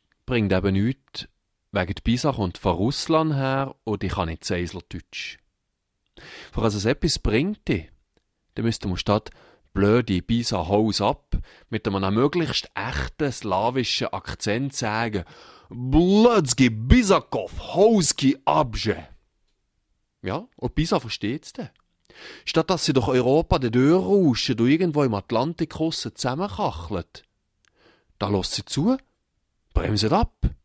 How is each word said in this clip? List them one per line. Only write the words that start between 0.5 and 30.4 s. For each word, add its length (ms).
eben 200
nichts. 540
Wegen 240
die 80
Bisa 300
kommt 240
von 180
Russland 580
her 500
und 200
ich 100
kann 160
nicht 160
Seislerdeutsch. 920
Für 100
also 160
es 80
etwas 340
bringt, 480
dann 1000
müsste 220
man 100
statt 340
"blöde 480
Bisa, 460
haus 340
ab" 360
mit 180
einem 260
möglichst 640
echten 560
slawischen 760
Akzent 680
sagen: 480
"Blödski 1000
Bisakov, 1040
hauski 720
abje." 600
Ja, 260
und 180
Bisa 240
versteht's 540
dann. 160
Statt 260
dass 160
sie 80
durch 140
Europa 500
den 140
Dörr 320
rauschen 560
und 80
irgendwo 360
im 100
Atlantik 640
aussen 360
zusammenkachelt. 1080
Da 80
lässt 260
sie 120
zu, 320
bremset 380
ab, 240